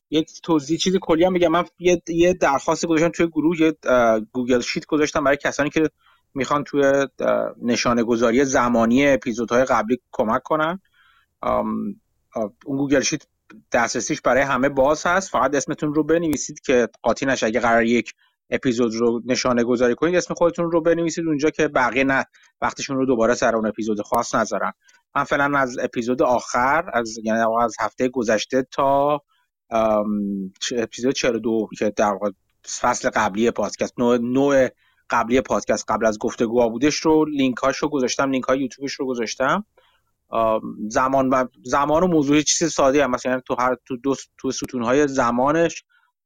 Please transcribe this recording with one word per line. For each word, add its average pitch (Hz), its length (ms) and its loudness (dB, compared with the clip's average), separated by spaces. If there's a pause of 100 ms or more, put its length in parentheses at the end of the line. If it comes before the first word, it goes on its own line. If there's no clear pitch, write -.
یک 156 320 -4
توضیح، 156 360 -2
چیز 185 240 0
کلی 160 220 2
هم 185 100 2
بگم، 175 140 2
من 170 180 0 (140)
یه، 175 280 2
یه 170 260 2
درخواستی 160 540 0
گذاشتم 165 220 2
توی 170 180 0
گروه، 160 340 0
یه، 160 120 4 (100)
اه، 117 360 4
گوگل 123 420 -2
شیت - 240 -8
گذاشتم 151 380 0
برای 139 140 2
کسانی 143 320 -2
که 156 200 0 (440)
می‌خوان 143 300 -2
توی، 143 200 0
اه، 135 240 2 (540)
نشانه 120 420 0
گذاری 120 420 2
زمانی 120 640 2
اپیزودهای 120 580 0
قبلی 120 340 0 (120)
کمک 113 320 -2
کنن. 160 360 -2 (640)
آم، 110 540 -4 (400)
آه، 110 160 -4 (140)
اون 139 120 -6
گوگل 139 240 2
شیت - 220 -4 (480)
دسترسیش 120 500 -2
برای 131 220 2
همه 135 260 0
باز 139 360 2
هست، 185 240 0
فقط 135 260 0
اسمتون 147 380 -4
رو 151 100 2
بنویسید 151 560 -2
که 123 280 2 (140)
قاطی 127 240 -2
نشه. 127 200 0
اگه 113 140 0
قرار 117 240 4
یک 117 300 0 (360)
اپیزود 117 440 0
رو 117 320 0
نشانه 123 380 0
گذاری 120 320 2
کنید، 170 200 0
اسم 170 180 -2
خودتون 170 380 0
رو 170 100 2
بنویسید 170 460 0
اونجا 151 220 0
که 151 180 0
بقیه 131 360 0
نه، 135 220 0 (360)
وقتشون 135 360 -4
رو 131 80 0
دوباره 120 280 4
سر 117 220 2
اون 110 100 0
اپیزود 107 360 -4
خاص 120 340 -2
نذارن. 101 360 -2 (440)
من 139 80 0
فعلاً 143 340 0
از 131 220 -2
اپیزود 127 420 -2
آخر، 131 720 0
از، 117 300 -4
یعنی 110 160 0 (220)
از 113 180 0
هفته 113 300 -2
گذشته 123 600 0
تا، 143 520 0 (460)
ام، 104 920 -2
چ-، - 160 -6
اپیزود 120 360 -2
چهل 127 220 0
و 110 40 -4
دو 110 280 0 (120)
که 107 100 0
در 104 220 0
واقع 101 200 -4 (480)
فصل 123 300 -2
قبلی 110 420 0
پادکست، - 480 -4
نوع، 123 180 2
نوع 131 520 2 (400)
قبلی 120 320 2
پادکست 113 500 -2
قبل 110 140 0
از 107 140 0
گفتگوها 117 500 0
بودش 127 260 0
رو، 156 300 2
لینکاش 135 520 -2
رو 156 120 -2
گذاشتم، 135 420 -2
لینکای 131 280 0
یوتیوبش 135 340 -8
رو 143 120 -6
گذاشتم. 131 600 -2 (640)
ام، 113 300 0 (280)
زمان 131 400 0
و، 131 160 2 (180)
زمان 147 400 0
و 185 40 4
موضوع 151 340 4
چیز - 320 0
ساده‌ای 143 300 4
هم، 123 80 0
مثلاً 127 280 -2
تو 127 200 -6
هر، 127 160 0 (100)
تو 131 120 -8
دو 131 180 -2
س-، - 120 -10 (100)
تو 131 140 -4
ستون‌های 131 560 0
زمانش، 135 760 0 (420)